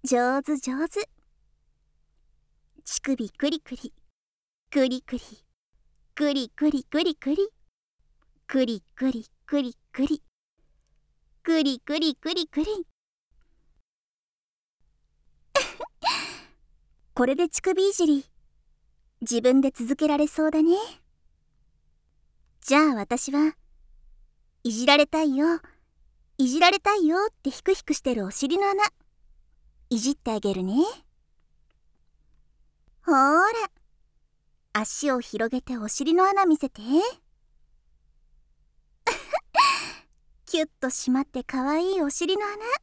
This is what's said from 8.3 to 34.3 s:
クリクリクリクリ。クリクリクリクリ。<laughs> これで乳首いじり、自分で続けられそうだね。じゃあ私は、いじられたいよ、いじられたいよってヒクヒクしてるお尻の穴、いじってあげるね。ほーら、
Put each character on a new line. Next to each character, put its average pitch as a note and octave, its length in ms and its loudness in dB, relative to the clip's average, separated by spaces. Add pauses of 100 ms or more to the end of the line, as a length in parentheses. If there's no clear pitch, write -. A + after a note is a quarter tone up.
ク C4 200 0
リ A3 160 -6 (120)
ク C4 160 -2
リ A3+ 140 -8 (220)
ク C#4+ 160 0
リ B3 120 -6 (180)
ク C4 140 -2
リ。 D4+ 160 -4 (1200)
ク D#4+ 200 2
リ C4+ 180 0
ク D4 180 -4
リ D4+ 180 -2
ク E4+ 180 -8
リ E4 120 -4
ク D4 160 -4
リ。 G4+ 240 -6 (2750)
<laughs> C5+ 100 4 (1500)
こ B3 100 2
れ C4+ 100 2
で E4 140 0
乳 - 140 -4
首 F#4+ 260 2
い G4 60 0
じ E4+ 120 2
り、 C#4+ 200 2 (960)
自 A#3 180 -2
分 B3+ 220 6
で C4+ 80 2
続 B3 260 -4
け D4+ 100 0
ら D4 120 2
れ D4+ 80 4
そ D#4 220 0
う - 20 2
だ D#4 100 0
ね。 E4+ 160 4 (1800)
じ - 160 2
ゃ D4+ 140 6
あ B3+ 40 -2
私 A#3+ 380 -4
は、 D4+ 240 2 (1080)
い A#3 60 -2
じ A3+ 140 -4
ら C#4+ 140 6
れ D4 80 6
た D#4+ 160 0
い C#4+ 120 2
よ、 E4 280 2 (760)
い C4 100 2
じ C4+ 140 0
ら F4 100 8
れ G4 80 -2
た G4+ 160 0
い F4+ 120 2
よ D#4+ 100 2 (140)
っ - 120 -20
て C#4 60 -4
ヒ - 160 -10
ク F#4+ 80 2
ヒ - 100 -2
ク D4+ 120 -4
し - 80 -6
て B3+ 120 -2
る G3+ 120 -4
お G3+ 40 -8
尻 C#4 280 -2
の G4+ 100 2
穴、 G4 160 2 (1080)
い A3 60 0
じ B3+ 100 0
っ D4 60 -2
て - 160 -6
あ G#3+ 80 -2
げ G3+ 120 0
る F#3 120 -4
ね。 F#3+ 100 -2 (2250)
ほ E4 60 2
ー - 20 6
ら、 C#4+ 300 6 (1300)